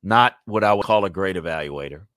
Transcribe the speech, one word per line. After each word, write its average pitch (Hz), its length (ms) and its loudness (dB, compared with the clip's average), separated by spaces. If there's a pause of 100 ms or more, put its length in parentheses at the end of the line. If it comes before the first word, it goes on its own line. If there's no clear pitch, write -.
not 117 420 4
what 107 180 -2
I 104 120 4
would 101 100 -2
call 107 220 2
a 92 40 -4
great 95 260 -4
evaluator. 76 640 -8 (140)